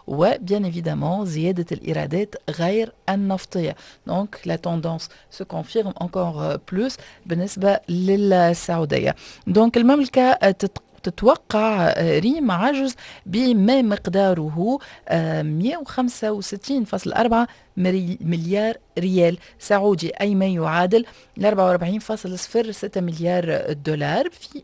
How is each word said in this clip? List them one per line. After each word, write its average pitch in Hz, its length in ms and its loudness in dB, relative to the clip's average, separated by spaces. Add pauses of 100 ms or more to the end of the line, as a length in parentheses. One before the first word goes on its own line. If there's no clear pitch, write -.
و 165 260 2
bien 196 400 -2
évidemment 165 520 -4
زيادة 170 480 -2
الإيرادات 156 640 -4 (160)
غير 202 420 -2 (160)
النفطية. 190 680 -2 (320)
Donc 196 400 -4
la 165 80 -2
tendance 165 520 -6 (300)
se 185 60 -10
confirme 180 480 -4 (120)
encore, 170 380 -4
euh, 156 160 -4 (140)
plus 233 240 -2 (300)
بالنسبة 190 640 0
للسعودية. 175 1300 2 (360)
Donc 220 260 6
المملكة، 262 460 4
آه، 254 280 4
تت-، - 280 -4 (240)
تتوقع، 214 880 2
آه، 160 300 2
ريم 254 320 2
عجز 262 440 0 (320)
بما 240 560 4
مقداره، 190 960 0 (300)
آه، 160 340 -2
مية 170 340 -2
وخمسة 247 560 -4
وستين 208 520 -4
فاصل 190 280 -4
أربعة 233 360 2 (280)
مري-، 185 440 0
مليار 175 560 -2 (220)
ريال 175 400 2 (200)
سعودي، 196 500 2 (120)
أي 202 140 0
ما 190 120 2
يعادل 180 580 2 (320)
لأربعة 196 300 2
وأربعين 180 320 0
فاصل 196 400 -8
صفر 220 340 -2
ستة 196 280 -6
مليار 170 720 -2
دولار 151 580 -2
في - 340 -18